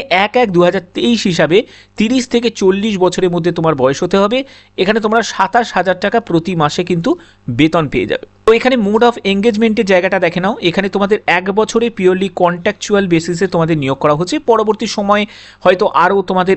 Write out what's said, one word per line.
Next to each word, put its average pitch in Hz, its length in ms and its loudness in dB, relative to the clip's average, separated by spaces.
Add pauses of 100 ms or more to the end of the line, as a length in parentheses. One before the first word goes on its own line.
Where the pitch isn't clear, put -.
(100)
এক 202 260 0
এক 240 160 2
দু 175 100 4
হাজার 175 180 2 (140)
তেইশ 233 300 0
হিসাবে 175 380 2 (340)
তিরিশ 240 320 0
থেকে 233 220 0
চল্লিশ 202 480 0
বছরের 180 320 0
মধ্যে 170 220 -2
তোমার 160 220 0
বয়স 135 280 0
হতে 185 140 -2
হবে। 214 280 0 (320)
এখানে 208 240 0
তোমরা 214 220 0
সাতাশ 202 500 -2
হাজার 180 280 -2
টাকা 208 200 0
প্রতি 170 360 -2
মাসে 156 280 0
কিন্তু 180 340 -2 (320)
বেতন 156 380 0
পেয়ে - 180 -2
যাবে। - 200 -4 (200)
তো 220 60 6
এখানে 254 240 2
mode 220 340 0
of 233 40 -2 (100)
engagement-এর 214 640 0
জায়গাটা 185 320 2
দেখে 175 220 -2
নাও। 196 180 -2
এখানে 190 300 -2
তোমাদের 202 380 0
এক 185 240 0
বছরে 220 480 0
purely 190 300 2 (120)
contractual 190 680 0
basis-এ 170 380 0
তোমাদের 165 320 0
নিয়োগ 135 200 -2
করা 151 160 2
হচ্ছে। 180 240 -4
পরবর্তী 220 480 0
সময়ে 208 400 -2 (340)
হয়তো 185 260 2
আরও 180 360 2
তোমাদের 185 340 0